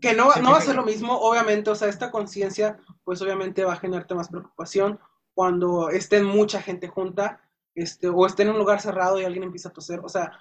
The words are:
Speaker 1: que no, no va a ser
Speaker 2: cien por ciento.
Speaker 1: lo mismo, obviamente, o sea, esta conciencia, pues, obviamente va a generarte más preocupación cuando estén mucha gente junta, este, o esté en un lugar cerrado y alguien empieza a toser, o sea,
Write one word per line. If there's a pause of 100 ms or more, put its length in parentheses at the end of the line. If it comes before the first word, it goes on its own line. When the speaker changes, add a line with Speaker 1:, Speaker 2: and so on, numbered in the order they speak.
Speaker 1:
que
no,
no
va
a
ser
Speaker 2:
cien
por
ciento.
Speaker 1:
lo
mismo,
obviamente,
o
sea,
esta
conciencia, (240)
pues,
obviamente
va
a
generarte
más
preocupación (340)
cuando
estén
mucha
gente
junta, (340)
este,
o
esté
en
un
lugar
cerrado
y
alguien
empieza
a
toser,
o
sea,